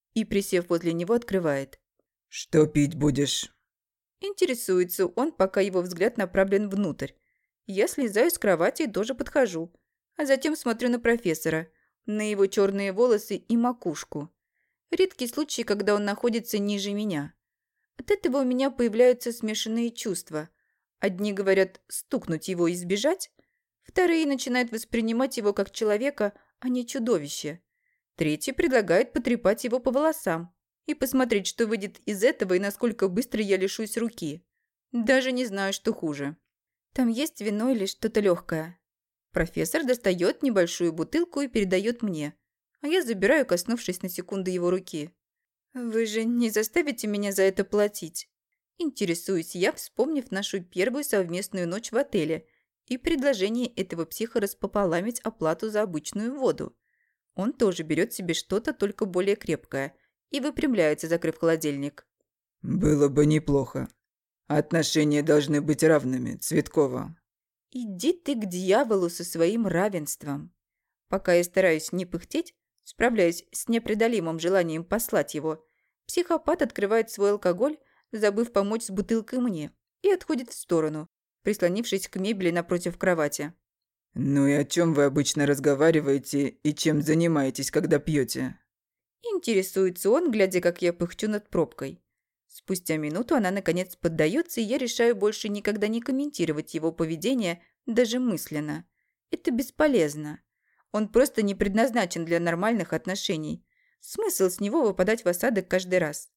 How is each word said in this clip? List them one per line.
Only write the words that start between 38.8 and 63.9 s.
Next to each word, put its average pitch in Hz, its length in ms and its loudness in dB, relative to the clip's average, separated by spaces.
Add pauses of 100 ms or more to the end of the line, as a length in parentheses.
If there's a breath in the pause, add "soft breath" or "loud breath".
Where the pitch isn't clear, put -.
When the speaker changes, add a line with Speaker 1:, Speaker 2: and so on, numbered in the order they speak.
Speaker 1:
Профессор 185 540 -2
достаёт 196 580 0
небольшую 175 520 2
бутылку 285 480 -2
и 269 60 -4
передаёт 202 520 0
мне, 156 340 -4 (460)
а 285 80 -6
я 349 140 2
забираю, 233 420 2
коснувшись 180 560 -2
на 190 80 -8
секунду 190 420 -6
его 180 200 0
руки. 180 400 -4 (640)
«Вы 226 320 -2
же 220 180 -2
не 240 240 2
заставите 220 600 0
меня 208 240 -2
за 190 100 2
это 190 200 4
платить?» 208 680 -2 (480)
Интересуюсь 185 760 -2
я, 190 180 0
вспомнив 277 580 -4
нашу 196 320 -4
первую 240 420 -2
совместную 180 640 -2
ночь 196 240 -8
в 220 40 -2
отеле 165 500 -2 (400)
и 247 120 -6
предложение 247 720 0
этого 165 360 -6
психа 226 360 -4
распополамить 196 800 -2
оплату 170 500 -2
за 208 120 0
обычную 208 520 -6
воду. 254 420 -2 (580)
Он 214 180 -2
тоже 180 300 0
берёт 160 300 -2
себе 170 220 -6
что-то, - 380 -4
только 202 340 -4
более 190 300 0
крепкое, 143 580 -6 (360)
и 277 100 -4
выпрямляется, 214 680 0
закрыв 165 300 -2
холодильник. 151 680 -2 (560)
Speaker 2:
«Было 151 460 4
бы 147 180 4
неплохо. 139 600 0 (600)